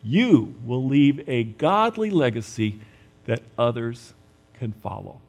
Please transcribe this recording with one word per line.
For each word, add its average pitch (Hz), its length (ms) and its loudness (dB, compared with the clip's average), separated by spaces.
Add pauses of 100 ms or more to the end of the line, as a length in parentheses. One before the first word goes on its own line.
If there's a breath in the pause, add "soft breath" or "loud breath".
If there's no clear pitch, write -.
you 151 540 4 (100)
will 127 200 -4
leave 143 440 2
a 120 140 0
godly 214 680 -2
legacy 117 680 -2 (460 soft breath)
that 117 180 -4 (140)
others 120 560 -4 (420)
can 113 160 -8
follow. 95 580 -12